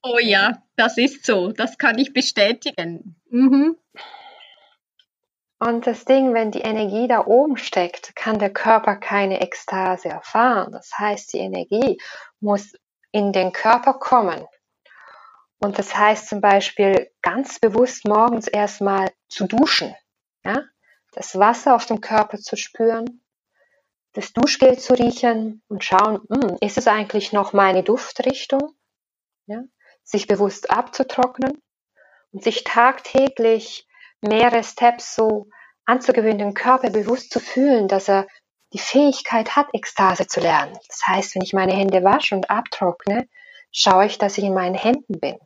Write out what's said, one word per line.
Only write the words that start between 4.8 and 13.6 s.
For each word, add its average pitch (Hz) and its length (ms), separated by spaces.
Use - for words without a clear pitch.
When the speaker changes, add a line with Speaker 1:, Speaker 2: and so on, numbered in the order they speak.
Speaker 2:
Und 233 280
das 247 180
Ding, 262 280
wenn 226 180
die - 100
Energie 220 460
da 226 180
oben 254 320
steckt, - 580
kann 220 240
der 202 140
Körper 220 440
keine 202 440
Ekstase 185 680
erfahren. 220 600
Das - 260
heißt, 208 360
die - 60
Energie 190 600
muss 202 340
in 202 220
den 185 200
Körper 240 420